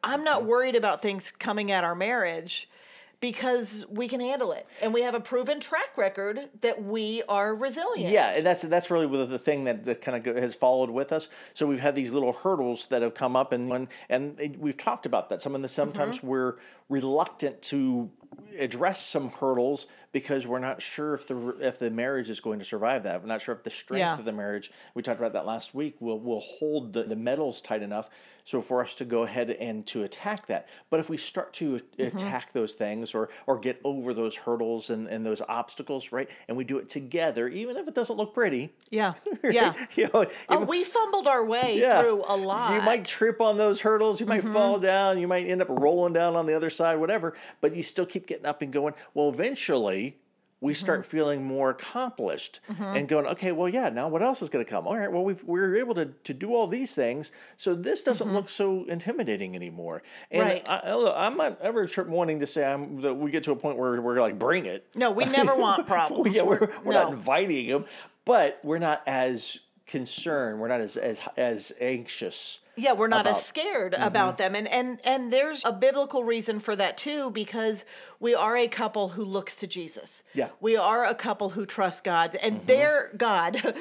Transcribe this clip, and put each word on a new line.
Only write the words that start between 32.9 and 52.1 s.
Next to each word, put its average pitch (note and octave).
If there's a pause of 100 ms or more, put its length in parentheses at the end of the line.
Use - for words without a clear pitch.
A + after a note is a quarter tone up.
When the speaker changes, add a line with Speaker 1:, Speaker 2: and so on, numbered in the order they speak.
Speaker 2:
or, A2 (160)
or B2+
get B2
over C3
those A2
hurdles A#2
and, A2
and A2
those A2
obstacles, B2
right? C3 (200)
And A#2+
we C3
do C3+
it -
together, C3+
even A3+
if F4+
it D4+
doesn't A#3
look G#3
pretty. D#3 (180)
Speaker 1:
Yeah, G#3+ (140)
Speaker 2:
<laughs> -
Right? B3
Speaker 1:
yeah. A3 (220)
Speaker 2:
You -
know, G#3+ (220)
Speaker 1:
Oh, -
Speaker 2:
even A3
Speaker 1:
we F4+
fumbled G4
our C4
way A#3
Speaker 2:
Yeah. A#3+
Speaker 1:
through A3
a G3+
lot. G3
Speaker 2:
You G#3
might A3
trip A3+
on G#3+
those G#3
hurdles, G#3+
you A3+
might G#3+
Speaker 1:
Mm-hmm. G#3+
Speaker 2:
fall G3+
down, F#3+
you F3
might F3+
end F#3
up F3+
rolling E3
down E3+
on E3
the D#3
other D#3+
side, E3
whatever, E3 (260)
but E3+
you E3+
still -
keep F3+
getting -
up D3
and C3+
going. D3 (200)
Well, D3
eventually, C3+ (460)
we C#3+
start D#3+
Speaker 1:
Mm-hmm. -
Speaker 2:
feeling D3
more C3+
accomplished C3 (100)